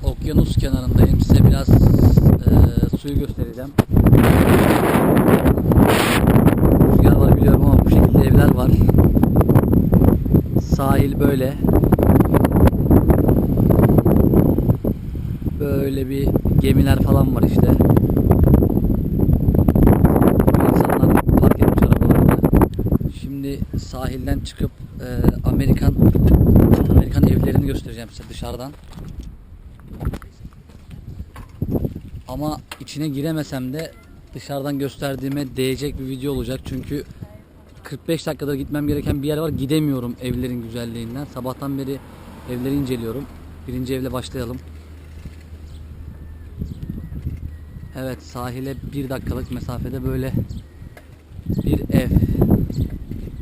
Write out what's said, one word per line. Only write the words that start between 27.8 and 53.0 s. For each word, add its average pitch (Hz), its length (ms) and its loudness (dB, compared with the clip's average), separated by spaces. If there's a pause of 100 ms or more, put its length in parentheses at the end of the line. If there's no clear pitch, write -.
size - 200 -20
dışarıdan. 123 420 -12 (3500)
Ama 143 300 -8 (220)
içine 147 280 -10
giremesem 143 640 -8
de 160 180 -12 (420)
dışarıdan 139 460 -10
gösterdiğime 139 800 -8
değecek 131 420 -6
bir 131 80 -12
video 135 260 -8
olacak. 127 320 -8
Çünkü 139 380 -10 (800)
kırk - 240 -16
beş 165 180 -6
dakikadır 143 280 -8
gitmem 139 340 -8
gereken 143 360 -6
bir 143 40 -6
yer 151 100 -4
var. 160 120 -6
Gidemiyorum 135 720 -4
evlerin 123 400 -8
güzelliğinden. 117 720 -12
Sabahtan 131 440 -10
beri 135 200 -8 (540)
evleri 127 240 -6
inceliyorum. 127 480 -8 (440)
Birinci 127 260 -8
evle 127 200 -8
başlayalım. 127 440 -10 (3500)
Evet, 131 240 -10
sahile 127 520 -12 (180)
bir 139 160 -8
dakikalık 127 420 -8
mesafede 123 520 -10
böyle 131 300 -6 (1300)
bir - 160 0 (140)
ev. 127 160 0 (1300)